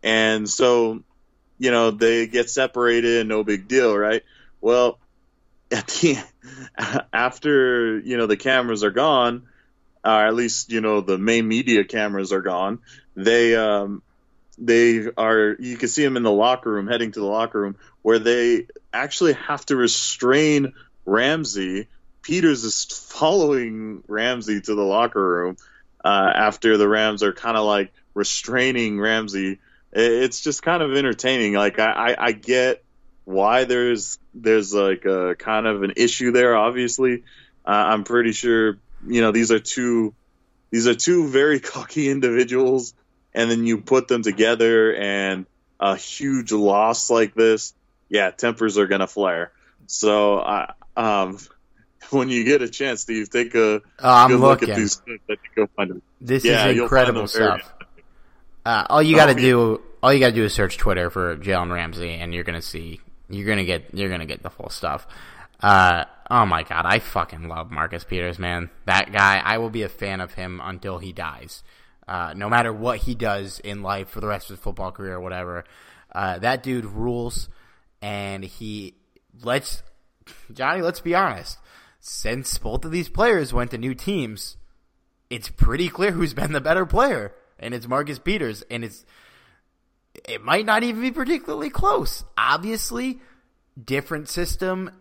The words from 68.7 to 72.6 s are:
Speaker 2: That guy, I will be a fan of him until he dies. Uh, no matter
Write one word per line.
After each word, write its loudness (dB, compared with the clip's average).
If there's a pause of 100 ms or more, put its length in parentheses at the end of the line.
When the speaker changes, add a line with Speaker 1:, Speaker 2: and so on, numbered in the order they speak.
Speaker 2:
That 0
guy, 4
I 0
will -4
be -8
a -8
fan -10
of -12
him -12
until -10
he -14
dies. -14 (440)
Uh, -8
no -8
matter 0